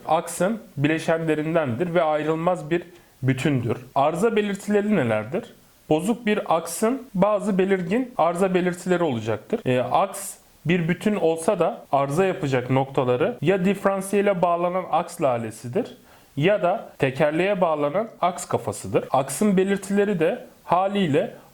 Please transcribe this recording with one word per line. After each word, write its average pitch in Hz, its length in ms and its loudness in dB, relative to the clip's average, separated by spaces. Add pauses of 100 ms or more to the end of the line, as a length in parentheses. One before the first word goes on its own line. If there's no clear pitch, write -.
aksın 175 540 0 (160)
bileşenlerindendir 160 1160 0
ve 170 100 4
ayrılmaz 156 640 0
bir 175 140 0 (400)
bütündür. 127 540 0 (180)
Arıza 170 400 2
belirtileri 208 600 0
nelerdir? 120 580 0 (360)
Bozuk 170 360 0
bir 202 300 0
aksın 220 580 -2
bazı 196 440 2
belirgin 190 600 0
arıza 175 360 2
belirtileri 180 500 0
olacaktır. 113 600 -2
E, 127 160 2
aks 160 520 -2 (320)
bir 165 240 2
bütün 202 260 0
olsa 165 440 0
da 185 320 -2
arıza 139 340 2
yapacak 131 440 -2
noktaları 135 720 0
ya 180 240 2
diferansiyele 196 760 0
bağlanan 175 500 0
aks 170 300 -2
lalesidir 123 760 -2 (400)
ya 180 260 2
da 180 340 0
tekerleğe 160 640 0
bağlanan 160 460 0 (140)
aks 175 240 -2
kafasıdır. 107 640 -4
Aksın 180 460 2
belirtileri 196 640 0
de 180 260 -2 (180)
haliyle 190 720 0 (180)